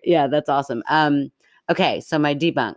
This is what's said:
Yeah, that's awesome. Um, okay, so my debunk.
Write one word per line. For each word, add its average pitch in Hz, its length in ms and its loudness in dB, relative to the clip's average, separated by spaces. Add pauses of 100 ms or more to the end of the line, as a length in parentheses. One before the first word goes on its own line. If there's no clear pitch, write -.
Yeah, 160 240 2
that's 147 220 0
awesome. 139 400 -2
Um, 147 420 2 (400)
okay, 156 300 0
so 156 180 -4
my 147 160 2
debunk. 139 420 -2